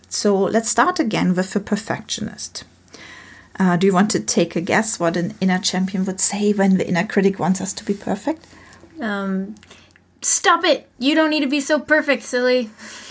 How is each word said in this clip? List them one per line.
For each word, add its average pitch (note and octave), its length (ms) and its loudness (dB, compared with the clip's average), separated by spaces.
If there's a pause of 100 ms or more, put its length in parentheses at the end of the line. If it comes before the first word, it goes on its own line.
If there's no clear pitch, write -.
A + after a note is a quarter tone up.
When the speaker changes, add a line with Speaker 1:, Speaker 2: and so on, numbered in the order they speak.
Speaker 1:
So - 280 0
let's G#3+ 340 0
start E4 280 2
again F3+ 360 0
with F#3 180 -2
the G3+ 80 0
perfectionist. - 1040 -6 (920)
Uh, F3+ 180 4
do F3+ 100 2
you G3 60 4
want G#3 200 4
to - 80 0
take - 360 0
a E3 60 -2
guess G#3 360 0
what E3+ 200 0
an E3+ 220 -4
inner F#3 180 2
champion F#3 480 -2
would F#3+ 140 -4
say G#3 320 0
when G3 260 4
the - 100 -2
inner F3 180 0
critic G3 320 2
wants F#3 220 0
us F#3+ 140 -6
to - 100 -14
be G3+ 80 0
perfect? G#3+ 540 -6 (540)
Speaker 2:
Um, G3 560 -4 (640)
"Stop E4+ 420 2
it! D#4 240 2 (100)
You C4+ 160 2
don't D#4 140 4
need D4+ 120 0
to C#4+ 60 0
be C#4+ 140 0
so D4 180 0
perfect, D4 440 0
silly." B3 480 0 (400)